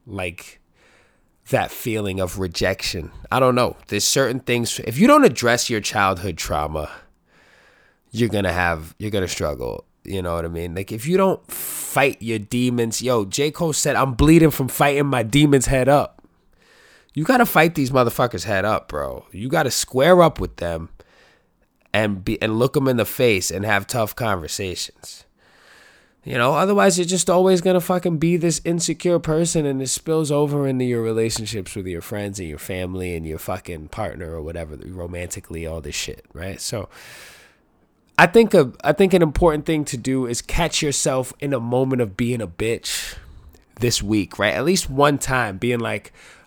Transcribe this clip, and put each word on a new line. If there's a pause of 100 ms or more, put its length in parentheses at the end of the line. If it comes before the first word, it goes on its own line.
like, (880)
that
feeling
of
rejection. (200)
I
don't
know. (120)
There's
certain
things.
If
you
don't
address
your
childhood
trauma, (1200)
you're
gonna
have,
you're
gonna
struggle. (180)
You
know
what
I
mean?
Like,
if
you
don't
fight
your
demons,
yo,
J.
Cole
said,
"I'm
bleeding
from
fighting
my
demons
head
up." (880)
You
gotta
fight
these
motherfuckers
head
up,
bro.
You
gotta
square
up
with
them (1040)
and
be,
and
look
'em
in
the
face
and
have
tough
conversations. (960)
You
know,
otherwise
you're
just
always
gonna
fucking
be
this
insecure
person,
and
it
spills
over
into
your
relationships
with
your
friends
and
your
family
and
your
fucking
partner
or
whatever,
romantically,
all
this
shit,
right?
So, (1300)
I
think
a, (120)
I
think
an
important
thing
to
do
is
catch
yourself
in
a
moment
of
being
a
bitch (640)
this
week,
right?
At
least
one
time
being
like, (320)